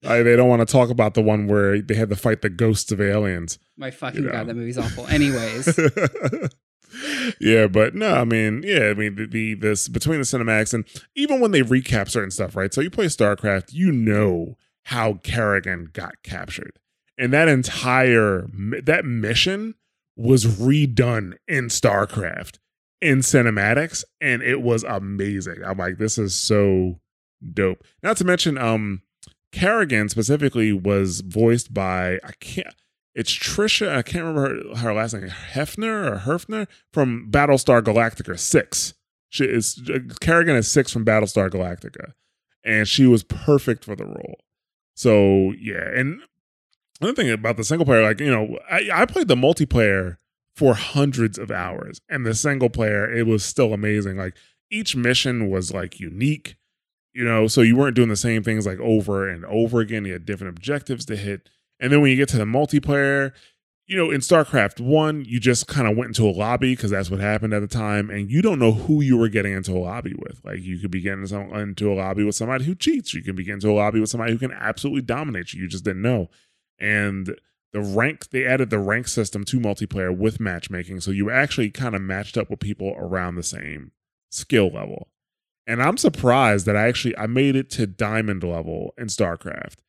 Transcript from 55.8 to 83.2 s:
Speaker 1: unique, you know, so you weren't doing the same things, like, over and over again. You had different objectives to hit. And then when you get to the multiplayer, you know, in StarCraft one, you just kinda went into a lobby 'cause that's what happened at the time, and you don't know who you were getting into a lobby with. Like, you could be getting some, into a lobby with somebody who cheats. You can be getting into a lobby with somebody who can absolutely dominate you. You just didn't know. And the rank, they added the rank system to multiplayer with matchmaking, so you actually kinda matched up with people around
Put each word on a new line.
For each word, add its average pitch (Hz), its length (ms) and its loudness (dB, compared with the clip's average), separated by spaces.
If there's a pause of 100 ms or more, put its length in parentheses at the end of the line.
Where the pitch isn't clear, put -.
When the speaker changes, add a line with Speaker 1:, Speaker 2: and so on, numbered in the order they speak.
Speaker 1:
unique, 104 580 -4 (600)
you 123 80 -2
know, 113 220 4
so 123 140 4
you 117 140 8
weren't 135 200 4
doing 120 140 6
the 107 60 0
same 110 280 -2
things, 107 240 -2
like, 92 120 -6
over 101 480 0
and 85 180 -8
over 117 340 0
again. 107 260 -4
You 95 80 -8
had 85 120 -12
different 95 300 -8
objectives 123 500 -6
to 110 100 -8
hit. 101 340 -8 (300)
And 127 120 0
then 147 100 8
when 139 100 6
you 131 60 2
get 139 120 2
to 131 80 0
the 107 60 2
multiplayer, 139 880 0 (560)
you 190 100 -4
know, 165 140 0
in 139 100 -2
StarCraft 143 580 2
one, 151 460 0
you 120 140 -4
just 120 280 0
kinda 131 220 0
went 113 200 -2
into 110 180 2
a - 20 6
lobby 117 460 0
'cause 107 160 -4
that's 95 180 -2
what 95 100 -4
happened 107 360 -2
at 104 60 0
the 104 60 -6
time, 104 440 -4
and 101 180 -6
you 156 140 2
don't 196 160 2
know 113 140 6
who 147 280 2
you 131 160 4
were 113 120 4
getting 101 240 0
into 95 180 -4
a 92 80 0
lobby 95 360 -8
with. - 280 -14
Like, 98 180 -10
you 90 160 -8
could 95 140 -6
be 92 100 -4
getting 98 240 -6
some, 101 280 -8
into 104 380 -2
a 98 40 0
lobby 95 280 -2
with 104 120 0
somebody 131 300 -4
who 180 100 -2
cheats. 285 400 -2
You - 80 -8
can 95 120 -6
be 92 80 -8
getting 101 120 -8
into 101 160 2
a - 20 6
lobby 104 260 2
with 110 100 0
somebody 117 240 -2
who 117 40 -2
can 131 140 -4
absolutely 135 500 -4
dominate 120 520 -6
you. 92 100 -8
You 92 40 -6
just 87 180 -8
didn't 95 180 -4
know. 113 260 0 (480)
And 101 580 -2 (380)
the 104 80 -4
rank, 110 480 -2
they 131 160 -4
added 127 240 2
the 107 80 0
rank 104 300 0
system 101 380 -4
to 127 140 -2
multiplayer 98 560 -2
with 107 240 0
matchmaking, 92 600 -8
so 92 100 -8
you 98 220 -2
actually 127 400 0
kinda 120 260 -6
matched 95 400 -6
up 101 140 -4
with 101 80 -12
people 98 360 -6
around 90 380 -6